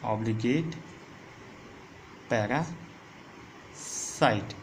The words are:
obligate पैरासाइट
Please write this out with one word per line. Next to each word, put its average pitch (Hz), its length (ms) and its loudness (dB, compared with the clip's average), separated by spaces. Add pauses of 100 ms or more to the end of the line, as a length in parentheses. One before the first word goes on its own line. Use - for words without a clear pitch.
(140)
obligate 117 600 4 (1500)
पैरासाइट - 2250 0